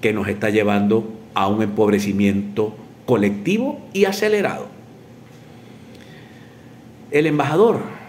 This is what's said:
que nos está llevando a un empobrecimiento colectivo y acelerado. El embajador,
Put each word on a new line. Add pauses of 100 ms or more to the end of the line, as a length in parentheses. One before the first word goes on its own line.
que
nos
está
llevando (220)
a
un
empobrecimiento (280)
colectivo (120)
y
acelerado. (2500)
El
embajador, (280)